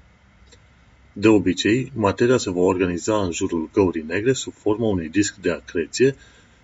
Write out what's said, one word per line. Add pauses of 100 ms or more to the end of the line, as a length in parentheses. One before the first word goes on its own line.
(1120)
De
obicei,
materia
se
va
organiza
în
jurul
găurii
negre
sub
forma
unui
disc
de
acreție, (480)